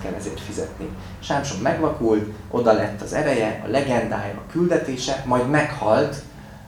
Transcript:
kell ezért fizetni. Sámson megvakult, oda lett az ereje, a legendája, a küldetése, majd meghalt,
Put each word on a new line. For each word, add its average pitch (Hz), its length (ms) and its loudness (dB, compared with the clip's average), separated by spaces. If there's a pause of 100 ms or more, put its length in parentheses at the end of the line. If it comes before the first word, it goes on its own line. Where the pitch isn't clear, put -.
kell 95 120 -6
ezért 82 260 -6
fizetni. 92 500 -8 (300)
Sámson 143 420 -2
megvakult, 120 720 2 (180)
oda 117 200 4
lett 101 300 2
az - 120 -6
ereje, 113 520 0
a - 40 -4
legendája, 107 640 0
a - 180 -12
küldetése, 151 720 2
majd 123 240 4
meghalt, 139 680 2 (520)